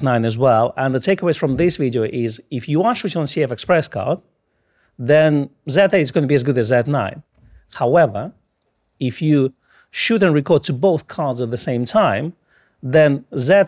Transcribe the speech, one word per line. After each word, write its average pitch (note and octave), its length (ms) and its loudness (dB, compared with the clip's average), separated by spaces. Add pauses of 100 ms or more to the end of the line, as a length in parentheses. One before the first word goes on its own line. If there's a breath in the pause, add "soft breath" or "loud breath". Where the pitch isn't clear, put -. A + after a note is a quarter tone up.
nine A#2+ 240 0
as A2+ 120 -2
well. B2 400 2
And C3+ 160 -2
the C3 60 -2
takeaways F#3 400 -2
from C3+ 160 -2
this E3+ 220 0
video B2 260 -2
is, A2+ 380 -6 (100)
if A#2+ 160 -8
you D#3 160 0
are A#3 120 0
shooting F3 260 -4
on C#3+ 60 -2
C - 160 0
F B2 80 -4
Express D#3+ 360 0
card, B2+ 340 -6 (800)
then D3 500 2 (200)
Z D3+ 120 2
eight G3+ 120 2
is D#3+ 180 2
gonna D3 160 0
be C#3+ 80 2
as B2 80 2
good C3 140 0
as A2 100 0
Z A#2+ 180 2
nine. C#3 380 -4 (500)
However, C3+ 580 0 (680)
if B2+ 220 -6
you C#3+ 320 2 (360 soft breath)
shoot - 320 0
and E3 140 4
record D3 300 2
to D3 80 0
both D#3 340 0
cards C3 340 -4
at A#2 80 -4
the B2 80 -6
same B2 260 -2
time, D3 500 0 (500)
then C#3 420 2 (100)
Z E3+ 320 2